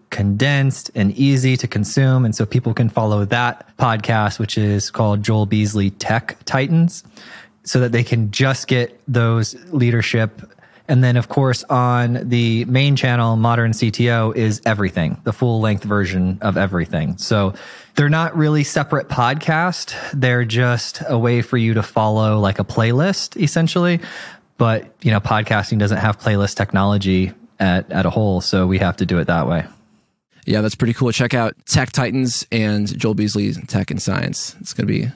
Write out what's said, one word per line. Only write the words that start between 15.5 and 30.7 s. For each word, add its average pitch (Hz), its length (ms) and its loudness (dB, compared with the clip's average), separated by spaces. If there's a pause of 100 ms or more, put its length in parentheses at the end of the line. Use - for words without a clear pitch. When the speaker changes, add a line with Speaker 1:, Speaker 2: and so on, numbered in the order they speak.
Speaker 1:
length 107 220 0
version 92 580 0
of 98 160 0
everything. 87 580 -2
So 101 380 0 (400)
they're 147 160 2
not 160 260 0
really 151 260 2
separate 143 460 -2
podcasts. 156 840 -2 (180)
They're 123 320 2
just 120 640 -2
a 127 100 0
way 120 220 2
for 117 160 -2
you 113 160 2
to 107 100 2
follow, 107 560 2
like, 98 200 2
a 101 60 -2
playlist, 131 800 -2
essentially. 170 580 2 (560)
But, 113 360 0 (100)
you 117 100 2
know, 104 80 2
podcasting 107 580 0
doesn't 104 200 2
have 107 200 0
playlist 101 380 0
technology 98 760 0 (280)
at, 95 320 0
at 92 140 0
a 85 40 0
whole. 101 300 0
So 92 260 0
we 92 120 2
have 90 180 0
to 95 100 -2
do 87 120 0
it 78 100 -2
that 85 180 0
way. 82 180 -2 (840)
Speaker 2:
Yeah, 107 160 0
that's 107 120 -2